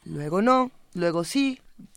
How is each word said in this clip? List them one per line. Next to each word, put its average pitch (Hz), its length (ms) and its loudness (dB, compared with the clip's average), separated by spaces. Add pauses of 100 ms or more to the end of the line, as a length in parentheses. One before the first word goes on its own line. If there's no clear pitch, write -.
luego 156 380 -2
no, 254 260 4 (240)
luego 170 300 0
sí. 269 360 -2 (380)